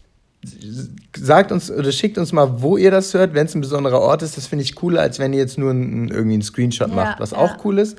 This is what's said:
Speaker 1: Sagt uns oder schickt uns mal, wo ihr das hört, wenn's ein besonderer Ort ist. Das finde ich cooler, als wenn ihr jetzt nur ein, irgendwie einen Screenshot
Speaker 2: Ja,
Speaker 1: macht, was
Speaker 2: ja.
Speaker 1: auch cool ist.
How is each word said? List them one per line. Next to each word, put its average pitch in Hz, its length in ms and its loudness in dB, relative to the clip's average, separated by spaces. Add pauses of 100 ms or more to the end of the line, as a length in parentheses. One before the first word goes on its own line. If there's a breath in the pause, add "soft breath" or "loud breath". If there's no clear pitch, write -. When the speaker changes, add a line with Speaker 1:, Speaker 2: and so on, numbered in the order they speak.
(1160)
Speaker 1:
Sagt 151 340 4
uns 185 220 -4
oder 139 180 -2
schickt 208 280 -2
uns 165 140 -2
mal, 135 300 2
wo 165 140 2
ihr 190 160 6
das 190 220 0
hört, 185 200 2
wenn's 156 220 0
ein 156 60 0
besonderer 135 380 0
Ort 147 220 2
ist. 160 140 -8
Das 131 100 -10
finde 147 180 -4
ich - 120 -8
cooler, 170 240 0
als 139 180 -2
wenn 135 140 0
ihr 135 80 2
jetzt 131 180 -2
nur 135 140 0
ein, 117 360 -2
irgendwie 110 260 0
einen 107 80 0
Screenshot 120 460 -2
Speaker 2:
Ja, 101 60 -4
Speaker 1:
macht, 95 260 -2
was 110 120 -6
Speaker 2:
ja. 107 60 -6
Speaker 1:
auch - 260 0
cool 196 160 0
ist. 214 180 -2